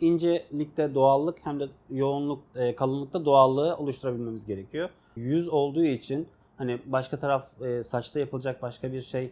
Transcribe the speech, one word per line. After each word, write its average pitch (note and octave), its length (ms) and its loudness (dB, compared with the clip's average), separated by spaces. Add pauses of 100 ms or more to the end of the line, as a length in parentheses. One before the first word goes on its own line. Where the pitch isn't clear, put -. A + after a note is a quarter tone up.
incelikte D#3+ 920 0
doğallık C#3 520 4
hem C#3+ 140 -4
de C#3 80 -6 (220)
yoğunluk, C#3 520 -2 (140)
e, B2 180 0
kalınlıkta C#3 500 -2
doğallığı C#3 520 6
oluşturabilmemiz A#2+ 680 -6
gerekiyor. A2+ 440 -8 (260)
Yüz D3 320 -2
olduğu D3 360 2
için C#3 440 -2 (280)
hani B2 300 -4
başka C3 320 -2
taraf, C3+ 440 -2
e, A#2+ 200 -4
saçta B2 380 -4
yapılacak C3 420 -4
başka B2+ 300 -8
bir C3 80 -6
şey B2+ 320 -6